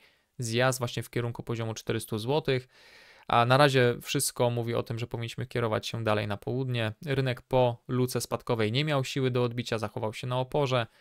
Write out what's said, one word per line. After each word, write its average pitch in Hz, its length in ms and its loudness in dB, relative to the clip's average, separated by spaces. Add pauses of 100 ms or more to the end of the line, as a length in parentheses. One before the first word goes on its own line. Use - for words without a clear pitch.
(380)
zjazd 123 420 2
właśnie 120 240 -4
w - 60 -14
kierunku 120 340 -4
poziomu 113 300 -4
czterystu 113 440 -4
złotych. 131 500 -2 (600)
A 117 180 4
na 127 120 6
razie 131 440 6
wszystko - 480 0
mówi 117 260 -2
o 113 80 0
tym, 113 160 -6
że 117 80 -6
powinniśmy 117 380 -8
kierować 113 420 0
się 117 160 -6
dalej 107 240 2
na 101 100 -4
południe. 120 560 -2 (120)
Rynek 131 360 -2
po 123 460 2
luce 127 340 0
spadkowej 113 500 -2
nie 139 140 0
miał 143 180 0
siły 127 280 -2
do 123 120 2
odbicia, 120 340 -2
zachował 110 360 -4
się - 140 -8
na 127 120 -2
oporze. 127 480 0 (140)